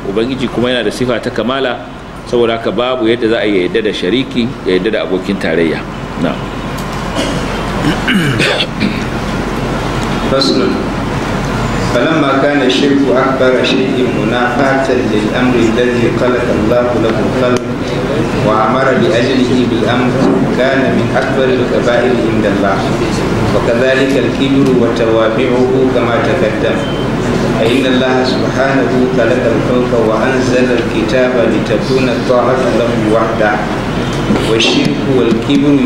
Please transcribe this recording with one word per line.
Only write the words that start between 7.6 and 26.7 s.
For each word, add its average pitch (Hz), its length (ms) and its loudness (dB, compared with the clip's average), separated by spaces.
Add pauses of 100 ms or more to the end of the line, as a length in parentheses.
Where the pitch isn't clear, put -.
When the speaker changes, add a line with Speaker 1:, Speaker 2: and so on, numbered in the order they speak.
Speaker 2:
فصل. - 360 0 (1300)
فلما 139 480 0
كان 143 200 2
الشرك 135 420 2
أكبر 127 600 2
شيء 127 520 0
منافاة 123 760 0
للأمر 113 640 0
الذي 117 500 2 (140)
خلق 123 280 0 (160)
الله 120 240 2 (160)
له 113 160 0
الخلق 123 420 0 (880)
وأمر 214 440 2
لأجله 123 600 2 (180)
بالأمر، 120 420 0 (460)
كان 135 220 2 (160)
من 117 200 0
أكبر 135 280 0
الكبائر 120 720 2 (180)
عند 107 140 0
الله. 98 320 0 (800)
وكذلك 131 580 2 (100)
الكبر 135 440 2 (140)
وتوابعه 117 880 2 (240)
كما 117 280 0
تقدم. - 540 0 (840)